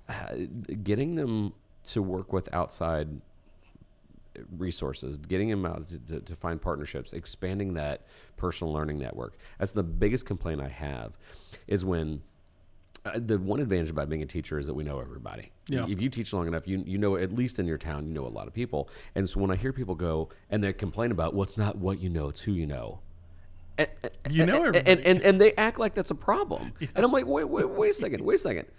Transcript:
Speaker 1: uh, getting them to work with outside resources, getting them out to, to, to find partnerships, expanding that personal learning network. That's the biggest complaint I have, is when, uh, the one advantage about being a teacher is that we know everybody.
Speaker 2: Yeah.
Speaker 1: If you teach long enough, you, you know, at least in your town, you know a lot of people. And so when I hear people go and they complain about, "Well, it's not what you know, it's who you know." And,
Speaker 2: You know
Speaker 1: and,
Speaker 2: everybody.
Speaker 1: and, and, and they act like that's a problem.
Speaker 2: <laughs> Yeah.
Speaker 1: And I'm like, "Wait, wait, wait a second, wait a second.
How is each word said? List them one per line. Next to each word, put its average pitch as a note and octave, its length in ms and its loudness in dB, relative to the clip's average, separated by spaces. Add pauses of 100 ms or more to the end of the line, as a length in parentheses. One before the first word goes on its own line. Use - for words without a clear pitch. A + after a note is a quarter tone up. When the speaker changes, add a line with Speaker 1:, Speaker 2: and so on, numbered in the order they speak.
Speaker 1:
uh, - 40 -8 (680)
getting B2 320 0
them A2+ 380 0 (320)
to - 180 -2
work F#2 300 -4
with F2+ 200 -2
outside D#2 680 -2 (1400)
resources, D2 600 -4
getting F#2 320 0
them G2 160 0
out D#2+ 240 -6
to, E2 100 -10
to, D2+ 220 -10
to F2 140 -12
find E2 260 -4
partnerships, D2 520 -4
expanding F#2+ 600 -4
that D2 280 -2 (360)
personal E2 360 -2
learning D2+ 240 -2
network. A#1+ 400 -8 (220)
That's G2 120 -2
the G#2 120 2
biggest G#2 420 2
complaint E2+ 360 -4
I C2+ 80 -6
have, C#2 480 -8 (500)
is F#2+ 160 0
when, D#2+ 380 0 (840)
uh, G#2+ 140 -4
the A2+ 180 2
one G2 220 0
advantage F#2+ 300 0
about D2 200 -2
being D#2 120 -2
a D2+ 60 -4
teacher D2+ 300 -6
is C#2+ 100 -4
that D2+ 60 -4
we D2 100 -4
know C#2+ 160 -4
everybody. - 520 -12 (160)
Speaker 2:
Yeah. B2 200 -2
Speaker 1:
If F#2+ 140 -2
you B2+ 80 0
teach A#2 240 -6
long F2 140 0
enough, E2 200 -2
you, F#2+ 180 -2
you F#2 120 -4
know, G2+ 200 2
at F2+ 160 -2
least B2 260 0
in F#2 80 0
your D#2+ 100 0
town, D2+ 300 -6
you D#2+ 60 -6
know C#2+ 120 -4
a B1 40 -8
lot G#1 180 -8
of - 60 -14
people. D2+ 360 -4 (260)
And G2 140 0
so - 100 -2
when G2 120 2
I F#2 40 2
hear B2 180 0
people G#2 220 -4
go D#2+ 340 0 (200)
and G#2 140 2
they G2 100 2
complain G#2+ 380 0
about, E2 220 0
"Well, G2 100 2
it's - 140 -6
not G#2 200 2
what F#2+ 220 0
you F#2 100 -2
know, D#2+ 200 0
it's D2 120 -8
who G#2+ 120 0
you E2 140 0
know." A#1+ 320 -6 (800)
And, D3+ 120 4 (400)
Speaker 2:
You D#3+ 160 6
know C#4 200 6
Speaker 1:
and, G#3 100 6
Speaker 2:
everybody. E3+ 160 8
Speaker 1:
and, F3+ 100 8
and, F#3 220 8
and F#3+ 180 10
they G#3+ 140 10
act A3 240 2
like A3 160 2
that's F#3+ 160 -2
a E3+ 40 -4
problem. - 600 0
Speaker 2:
<laughs> - 40 -14
Yeah. C#3+ 160 -4
Speaker 1:
And G3 80 6
I'm B3 80 8
like, C4 140 4
"Wait, C#4+ 240 2
wait, - 200 2
wait G4+ 200 4
a G4+ 40 6
second, - 300 -2
wait - 120 4
a - 20 8
second. G2+ 300 -2 (120)